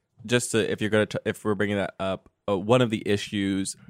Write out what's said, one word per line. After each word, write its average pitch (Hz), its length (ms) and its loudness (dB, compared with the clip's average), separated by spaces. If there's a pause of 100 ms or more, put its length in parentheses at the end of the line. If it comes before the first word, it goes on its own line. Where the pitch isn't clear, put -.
(240)
just 120 280 0
to, 107 180 2
if 98 100 -4
you're 107 100 -2
gonna 107 160 4
t-, - 180 -6
if 107 200 -4
we're 107 100 0
bringing 101 220 -2
that 95 240 -4
up, 95 280 -6 (200)
uh, 101 100 2
one 117 240 4
of 117 80 2
the 110 160 -2
issues 98 720 -2 (140)